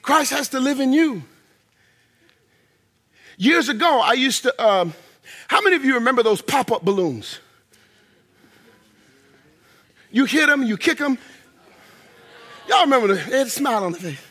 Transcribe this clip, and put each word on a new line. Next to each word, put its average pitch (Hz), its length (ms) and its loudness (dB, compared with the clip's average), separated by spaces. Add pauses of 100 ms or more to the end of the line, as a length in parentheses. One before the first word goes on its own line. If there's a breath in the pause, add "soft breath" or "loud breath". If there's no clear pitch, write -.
Christ 285 280 0
has 277 180 -6
to 269 100 -6
live 269 200 -2
in 262 140 0
you. 294 280 0 (2250 soft breath)
Years 277 320 2
ago, 285 320 2
I - 120 2
used 254 280 0
to, 247 100 0 (120)
um, 185 320 2 (520 loud breath)
how - 140 0
many 381 140 4
of 269 100 -4
you 262 80 2
remember 247 300 0
those 214 180 2
pop-up 233 420 -2
balloons? 170 540 -2 (2750 soft breath)
You 247 160 2
hit 294 240 2
'em, 285 140 2
you 220 120 -2
kick - 240 -2
'em. 277 200 0 (1500 loud breath)
Y'all 247 140 4
remember 262 280 2
the, 190 200 -2
they 262 80 -2
had 269 80 2
a 226 60 -10
smile 233 320 -2
on 175 80 -4
the 170 80 -10
face. 160 180 -10 (120)